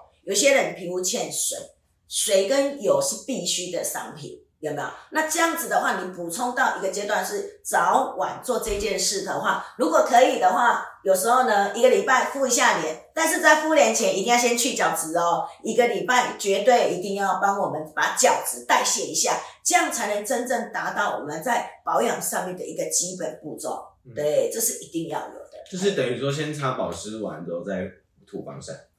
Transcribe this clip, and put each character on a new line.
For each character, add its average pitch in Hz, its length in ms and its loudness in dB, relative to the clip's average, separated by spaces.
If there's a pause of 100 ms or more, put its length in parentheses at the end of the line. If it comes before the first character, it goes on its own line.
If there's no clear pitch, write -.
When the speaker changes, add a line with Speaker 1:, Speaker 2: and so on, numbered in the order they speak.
(260)
Speaker 1:
有 196 100 -4
些 277 180 4
人 240 220 2
皮 175 140 -10
肤 180 100 -4
欠 185 320 -4
水， - 260 -4 (520)
水 196 400 2
跟 277 320 0
油 - 200 4
是 - 240 -4
必 196 200 -4
须 175 260 -4
的 170 100 -4
商 - 320 -8
品， - 240 -14 (220)
有 147 140 -6
没 143 80 -6
有？ - 60 -6 (240)
那 311 180 0
这 320 100 -2
样 330 160 2
子 - 140 -6
的 - 100 2
话， 202 220 -2
你 180 100 -6
补 170 180 -8
充 - 240 -4
到 - 240 0
一 - 40 -8
个 190 80 -2
阶 - 160 -4
段 208 200 -2
是 - 380 -8
早 214 540 2
晚 - 260 -4
做 233 160 -2
这 208 180 -4
件 196 220 -2
事 190 240 -2
的 175 160 -4
话， 190 260 -2 (120)
如 254 120 2
果 311 140 6
可 247 180 8
以 254 180 4
的 240 120 4
话， 240 340 2 (180)
有 190 120 4
时 220 140 0
候 254 160 6
呢， 202 280 2
一 233 80 -4
个 254 80 10
礼 196 140 4
拜 254 220 4
敷 269 200 -2
一 247 40 0
下 233 300 4
脸， 156 320 -6
但 320 160 0
是 339 140 0
在 311 200 6
敷 311 120 0
脸 226 200 6
前 196 220 2
一 190 80 -2
定 240 80 2
要 240 60 6
先 240 180 2
去 233 200 0
角 165 200 0
质 160 220 -2
哦。 170 300 0 (160)
一 220 100 -2
个 240 140 4
礼 190 160 -2
拜 - 340 0
绝 196 220 0
对 - 340 4
一 175 80 -6
定 196 140 -4
要 196 260 0
帮 202 180 2
我 165 100 0
们 156 260 -8
把 - 200 0
角 - 200 4 (100)
质 120 200 -8
代 - 180 4
谢 - 180 0
一 - 140 -6
下， - 260 0 (220)
这 349 120 2
样 330 160 4
才 208 220 -2
能 208 100 -4
真 247 240 -2
正 233 240 -2
达 180 200 -6
到 196 260 -2
我 123 80 -8
们 156 160 -6
在 - 420 -4
保 226 200 0
养 226 180 -2
上 180 240 -4
面 185 100 -8
的 180 80 -10
一 160 140 -10
个 160 140 -4
基 180 260 -2
本 165 240 -8
步 135 160 -12
骤。 - 260 -8 (220)
Speaker 2:
嗯。 127 80 -20
Speaker 1:
对， 147 400 0
这 110 80 -4
是 - 160 -2
一 - 140 -16
定 165 160 -4
要 143 120 -6
有 - 140 -12
的。 - 240 -18 (140)
Speaker 2:
就 196 40 -10
是 185 180 0
等 123 140 0
于 123 120 -4
说 139 120 -2
先 151 220 -4
擦 139 200 -4
保 107 180 -4
湿 104 320 -10
完 85 200 -8
之 92 80 -10
后 85 120 -6
再 95 260 -6 (380)
涂 - 180 -12
防 - 160 -14
晒。 - 100 -14 (280)